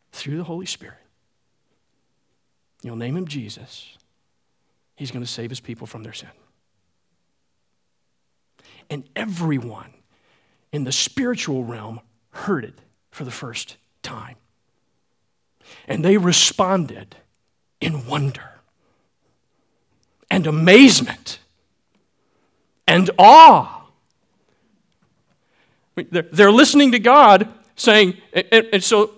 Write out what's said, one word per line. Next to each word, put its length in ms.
through 240
the 80
Holy 220
Spirit. 320
You'll 140
name 200
him 100
Jesus. 720
He's 140
gonna 160
save 240
his 100
people 260
from 160
their 100
sin." 180
And 260
everyone 800
in 120
the 80
spiritual 720
realm 360
heard 340
it 160
for 140
the 60
first 460
time. 340
And 180
they 120
responded 1000
in 260
wonder 540
and 160
amazement 920
and 320
awe. 640
I 40
mean, 100
they're, 120
they're 300
listening 400
to 60
God 500
saying, 440
and, 180
and, 220
and 120
so, 340